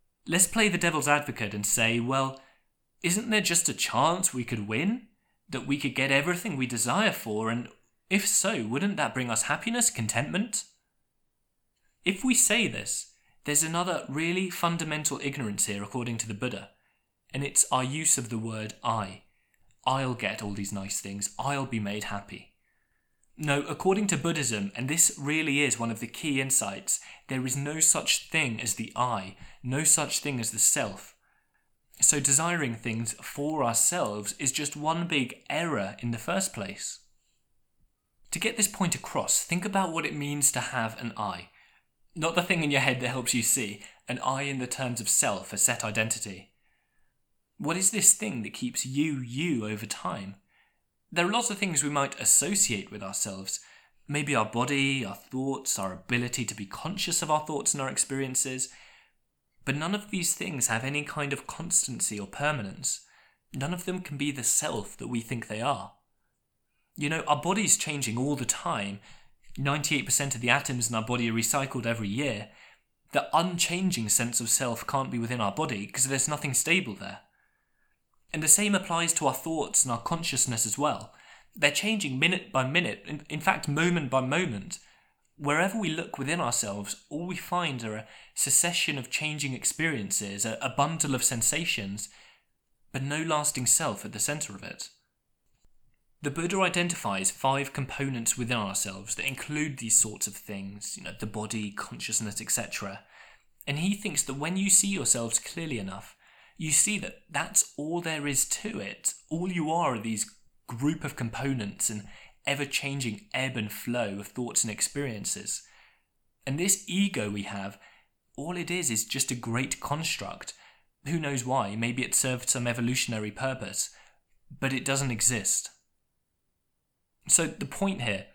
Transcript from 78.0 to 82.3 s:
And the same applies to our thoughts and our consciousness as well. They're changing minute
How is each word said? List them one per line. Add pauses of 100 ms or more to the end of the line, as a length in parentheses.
And
the
same
applies
to
our
thoughts
and
our
consciousness
as
well. (420)
They're
changing
minute